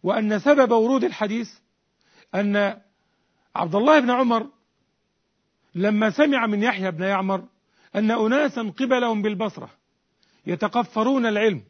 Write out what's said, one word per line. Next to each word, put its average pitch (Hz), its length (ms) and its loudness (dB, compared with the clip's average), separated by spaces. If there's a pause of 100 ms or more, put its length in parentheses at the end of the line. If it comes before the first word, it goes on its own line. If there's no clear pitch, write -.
وأن 208 360 -2
سبب 277 340 4
ورود 233 320 2
الحديث 220 460 -4 (840)
أن 202 460 0 (720)
عبد 165 200 -4
الله 285 260 6
بن 247 100 0
عمر 247 400 0 (1200)
لما 208 360 0
سمع 277 360 2
من 208 160 -2
يحيى 190 280 -2
بن 165 120 -8
يعمر 190 420 -2 (500)
أن 214 160 0
أناسا 233 520 0
قبلهم 240 600 -2
بالبصرة 202 480 -6 (760)
يتقفرون 233 800 -2
العلم 208 440 0